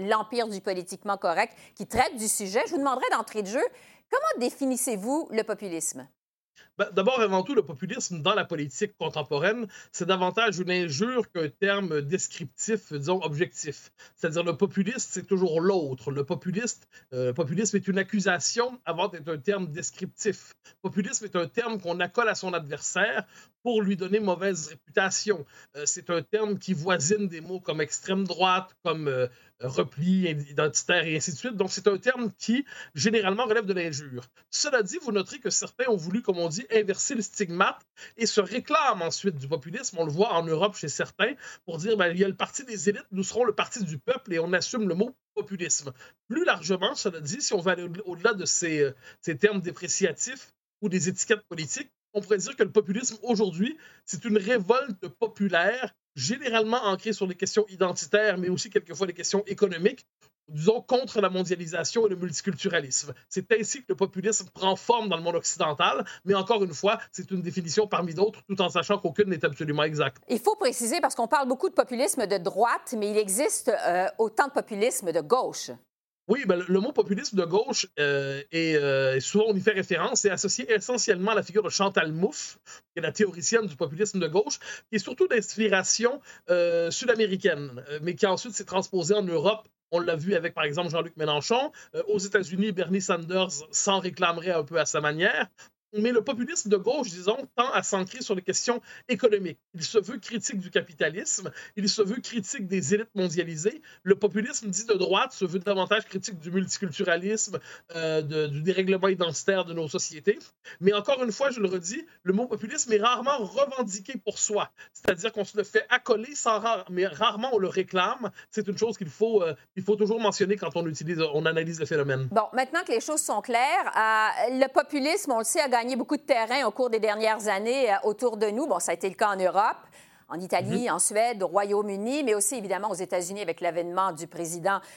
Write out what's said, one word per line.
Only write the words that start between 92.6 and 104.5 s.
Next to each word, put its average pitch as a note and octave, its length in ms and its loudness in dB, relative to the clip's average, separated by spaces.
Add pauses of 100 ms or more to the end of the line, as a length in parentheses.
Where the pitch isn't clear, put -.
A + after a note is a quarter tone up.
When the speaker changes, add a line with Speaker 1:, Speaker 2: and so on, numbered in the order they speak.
Speaker 2:
Bernie F#3 320 0
Sanders F#3 480 0 (220)
s'en G3 260 2
réclamerait F3 540 0
un D#3+ 100 2
peu D#3+ 160 -2
à D3 80 2
sa D#3 140 -2
manière. D#3 480 2 (460)
Mais G#3+ 160 2
le A#3 140 2
populisme B3 460 -2
de G3+ 80 6
gauche, A#3 320 0
disons, F3+ 260 -2 (180)
tend B3 160 2
à G3+ 120 2
s'ancrer G3 400 -2
sur G#3 120 -2
les F#3 60 -4
questions A#3 400 0 (300)
économiques. G3+ 480 2 (160)
Il D#3+ 100 -8
se - 140 2
veut G#3 180 -2
critique A3 420 -6
du F3+ 120 -10
capitalisme, E3+ 800 -4 (240)
il G3+ 100 -2
se G3+ 140 0
veut G#3 180 0
critique G#3+ 480 -8
des F3 280 0
élites G#3+ 200 -2
mondialisées. F3 680 -2 (200)
Le F#3+ 120 6
populisme G#3+ 560 -2